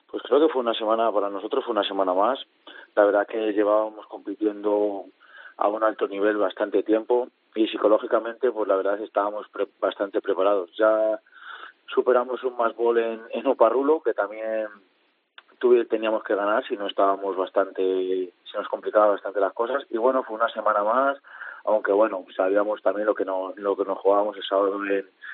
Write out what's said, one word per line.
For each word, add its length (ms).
Pues 140
creo 160
que 120
fue 80
una 140
semana, 380
para 180
nosotros 340
fue 80
una 120
semana 280
más. 280
La 100
verdad 220
que 260
llevábamos 560
compitiendo 960
a 120
un 140
alto 260
nivel 280
bastante 460
tiempo 460
y 140
psicológicamente, 840
pues 180
la 80
verdad 180
es 60
que 60
estábamos 420
pre-, 200
bastante 400
preparados. 560
Ya 440
superamos 560
un 140
más 180
gol 240
en, 220
en 160
Oparrulo, 560
que 100
también 540
tuvi-, 300
teníamos 340
que 140
ganar, 320
si 80
no 100
estábamos 500
bastante, 960
se 140
nos 100
complicaba 400
bastante 320
las 120
cosas. 380
Y 60
bueno, 260
fue 140
una 140
semana 340
más, 340
aunque 260
bueno, 340
sabíamos 440
también 260
lo 80
que 100
no-, 320
lo 200
que 80
nos 140
jugábamos 380
el 80
sábado 400
en, 220